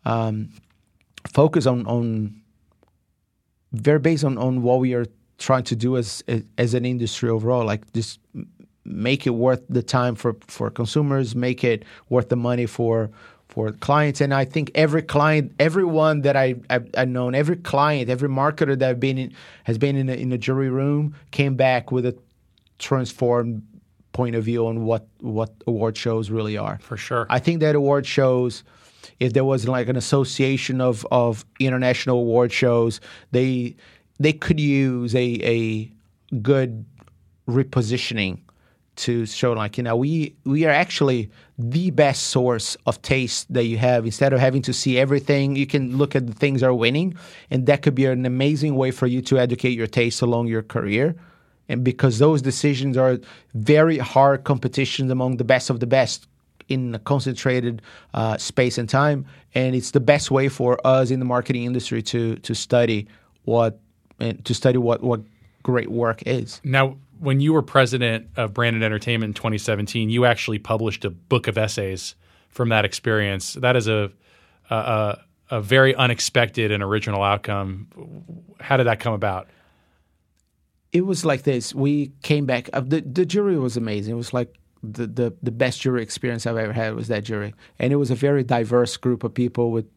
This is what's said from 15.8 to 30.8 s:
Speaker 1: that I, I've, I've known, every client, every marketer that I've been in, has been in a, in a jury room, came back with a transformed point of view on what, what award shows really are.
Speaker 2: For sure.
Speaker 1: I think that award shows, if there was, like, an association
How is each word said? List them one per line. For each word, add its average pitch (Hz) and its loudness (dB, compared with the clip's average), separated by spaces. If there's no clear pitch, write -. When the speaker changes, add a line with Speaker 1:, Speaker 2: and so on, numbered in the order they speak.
Speaker 1:
that 139 2
I, 131 2
I've, 123 -2
I've 127 0
known, 123 -2
every 151 0
client, 143 0
every 127 -2
marketer 139 0
that 131 2
I've 123 -2
been 135 0
in, 131 -6
has 117 -2
been 139 2
in 135 0
a, 131 -2
in 127 -4
a 123 -2
jury 135 -2
room, 147 -2
came 139 0
back 127 0
with 127 0
a 123 -4
transformed 120 -2
point 123 -2
of 113 -2
view 117 0
on 113 -4
what, 113 -2
what 110 -6
award 113 -2
shows 113 -4
really 107 -4
are. 101 -6
Speaker 2:
For - -12
sure. 117 -4
Speaker 1:
I 120 2
think 170 0
that 151 4
award 143 2
shows, 127 0
if 127 0
there 135 2
was, 131 0
like, 127 -2
an 123 0
association 135 0